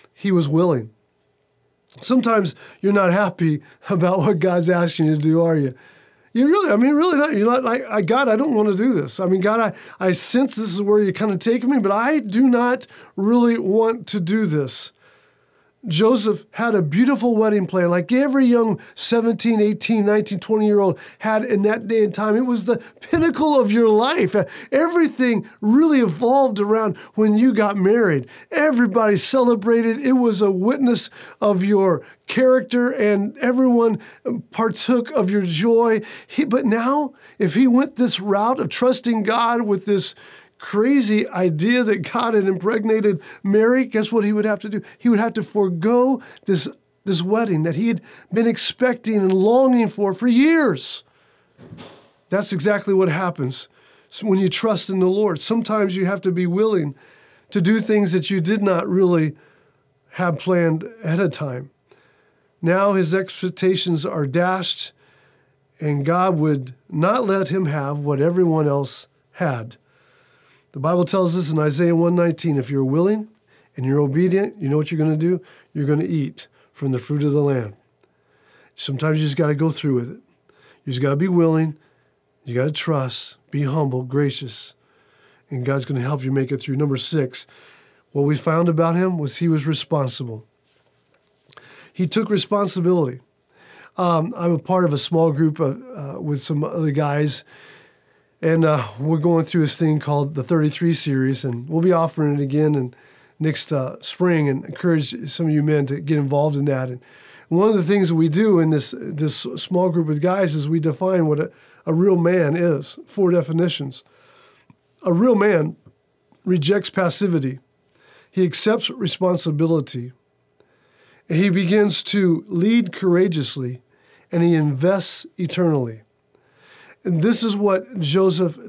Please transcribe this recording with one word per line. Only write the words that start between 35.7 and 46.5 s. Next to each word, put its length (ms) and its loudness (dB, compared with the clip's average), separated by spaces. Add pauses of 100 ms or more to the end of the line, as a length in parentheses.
He, 180 -2
but 180 0
now, 500 0 (260)
if 160 0
he 100 4
went 300 2
this 240 -2
route 400 0
of 100 -4
trusting 540 0
God 400 0
with 240 -2
this 260 -2 (460)
crazy 720 0
idea 540 0
that 200 0 (100)
God 220 0
had 100 2
impregnated 720 0 (220)
Mary, 420 2
guess 280 -2
what 120 2
he 80 0
would 140 0
have 140 -2
to 100 -12
do? 100 -6 (200)
He 100 2
would 80 4
have 160 0
to 80 -4
forego 800 0 (240)
this, 220 0 (360)